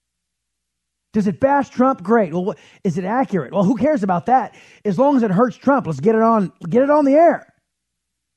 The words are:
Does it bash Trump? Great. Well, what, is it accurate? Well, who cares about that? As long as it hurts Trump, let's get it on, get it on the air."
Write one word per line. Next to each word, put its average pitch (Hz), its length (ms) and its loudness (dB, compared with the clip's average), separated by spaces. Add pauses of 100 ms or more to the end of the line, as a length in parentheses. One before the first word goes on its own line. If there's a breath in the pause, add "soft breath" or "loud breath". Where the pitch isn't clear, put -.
(1120)
Does 208 140 -2
it 185 120 -4
bash 277 300 0
Trump? 254 340 -2
Great. 196 300 0
Well, 180 100 -4
what, 190 160 -8 (240 soft breath)
is 165 140 -2
it 185 80 -6
accurate? 202 480 -4
Well, 196 100 0
who 220 140 0
cares 247 260 -2
about 185 220 -4
that? 240 280 0 (300 loud breath)
As 196 160 -4
long 285 160 2
as 240 80 2
it 214 80 -2
hurts 214 240 0
Trump, 254 320 0
let's 143 140 -6
get 214 140 2
it 220 60 2
on, 220 300 2 (180)
get 233 140 2
it 277 60 0
on 294 160 2
the 277 100 4
air." 311 380 2 (840)